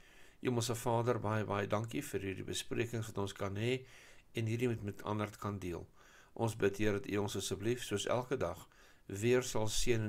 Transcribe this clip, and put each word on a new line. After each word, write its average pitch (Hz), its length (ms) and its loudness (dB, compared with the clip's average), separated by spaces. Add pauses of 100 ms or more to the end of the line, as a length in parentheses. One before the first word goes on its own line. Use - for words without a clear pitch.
(420)
Hemelse 120 320 0
Vader, 117 480 2
baie, 107 240 2
baie 101 240 0
dankie 113 320 0
vir 98 240 -4
hierdie 95 180 -4
besprekings 113 640 -2
wat 101 140 -4
ons 98 100 -2
kan 98 240 -4
hê 123 280 0 (500)
en 113 160 0
hierdie 120 180 2
met, 113 140 -2
met 101 240 -6
ander 104 320 -2
kan 104 240 -4
deel. 90 240 -6 (480)
Ons 110 240 0
bid, 98 240 4
Heer, 104 160 4
dat 101 80 -10
U 101 160 2
ons 104 160 -2
asseblief, 98 480 -2
soos - 240 -2
elke 123 260 0
dag, 85 300 -4 (400)
weer 120 400 4
sal 107 240 2
seën 113 380 4